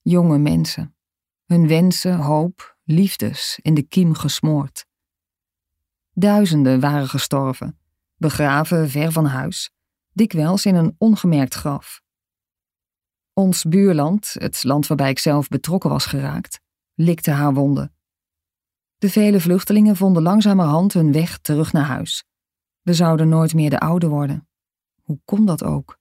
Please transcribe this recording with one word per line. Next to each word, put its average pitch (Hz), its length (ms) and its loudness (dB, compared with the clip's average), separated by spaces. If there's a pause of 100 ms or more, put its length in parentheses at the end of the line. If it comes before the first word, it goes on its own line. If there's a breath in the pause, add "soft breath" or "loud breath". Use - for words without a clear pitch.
Jonge 170 380 2
mensen, 160 580 -2 (480)
hun 170 240 2
wensen, 175 480 0
hoop, 156 680 -4
liefdes 156 760 -2
in 156 120 2
de 147 80 2
kiem 170 320 0
gesmoord. 147 720 -4 (1300)
Duizenden 170 680 2
waren 143 280 0
gestorven, 139 720 -6 (380)
begraven 151 760 0
ver 151 220 -2
van 160 140 0
huis, 135 440 -6 (420)
dikwijls 185 540 0
in 196 80 4
een 165 240 2
ongemerkt 170 560 2
graf. - 480 -10 (1300)
Ons 190 320 0
buurland, 175 760 0
het - 260 -8
land 143 220 0
waarbij 139 240 0
ik 131 80 -4
zelf 147 300 -2
betrokken 170 420 -4
was 143 160 -2
geraakt, 143 540 -8 (340)
likte 165 360 0
haar 143 240 0
wonden. 139 400 -2 (1040)
De 202 120 0
vele 208 300 2
vluchtelingen 202 560 2
vonden 180 260 2
langzamerhand 190 680 2
hun 160 200 2
weg 160 260 -2
terug 151 340 -2
naar 160 120 2
huis. - 400 -8 (580)
We 175 120 0
zouden 160 340 2
nooit 160 260 2
meer 151 160 2
de 143 100 -2
oude 170 280 -2
worden. 147 400 -4 (540)
Hoe 143 220 -8
kon 208 200 0
dat 165 200 0
ook? 143 360 -6